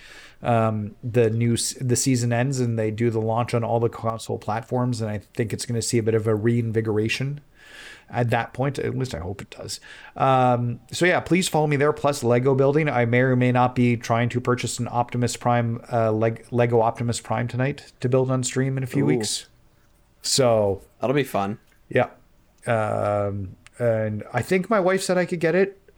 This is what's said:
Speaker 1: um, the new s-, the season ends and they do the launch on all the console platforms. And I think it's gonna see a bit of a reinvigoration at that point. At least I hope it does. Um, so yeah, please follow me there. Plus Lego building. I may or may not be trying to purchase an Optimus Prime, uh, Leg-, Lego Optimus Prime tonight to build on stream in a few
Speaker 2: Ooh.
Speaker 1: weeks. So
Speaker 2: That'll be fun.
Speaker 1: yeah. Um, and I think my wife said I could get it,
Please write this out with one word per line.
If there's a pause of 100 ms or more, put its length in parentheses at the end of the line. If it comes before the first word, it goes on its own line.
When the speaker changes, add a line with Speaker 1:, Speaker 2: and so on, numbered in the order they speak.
(420)
Speaker 1:
um, (100)
the
new
s-,
the
season
ends
and
they
do
the
launch
on
all
the
console
platforms.
And
I (160)
think
it's
gonna
see
a
bit
of
a
reinvigoration (680)
at
that
point.
At
least
I
hope
it
does. (380)
Um, (100)
so
yeah,
please
follow
me
there.
Plus
Lego
building.
I
may
or
may
not
be
trying
to
purchase
an
Optimus
Prime,
uh,
Leg-,
Lego
Optimus
Prime
tonight
to
build
on
stream
in
a
few
Speaker 2:
Ooh.
Speaker 1:
weeks. (800)
So (180)
Speaker 2:
That'll
be
fun. (300)
Speaker 1:
yeah. (580)
Um, (220)
and (120)
I
think
my
wife
said
I
could
get
it, (180)